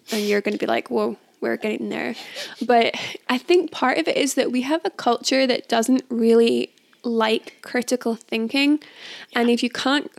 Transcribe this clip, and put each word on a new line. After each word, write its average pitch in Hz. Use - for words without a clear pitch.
and 220
you're 208
gonna 208
be -
like, 233
"Whoa, 220
we're 233
getting 214
there." -
But 233
I 247
think 349
part -
of 320
it -
is 277
that -
we 254
have 294
a 392
culture 262
that 240
doesn't 240
really 233
like 226
critical 240
thinking. 277
And 240
if 240
you 240
can't -